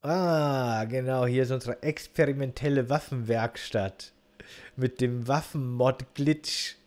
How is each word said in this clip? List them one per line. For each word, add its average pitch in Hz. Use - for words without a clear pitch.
Ah, 143
genau, 127
hier 127
ist 123
unsere 123
experimentelle 139
Waffenwerkstatt. 117
Mit 127
dem 120
Waffenmod-Glitch. 135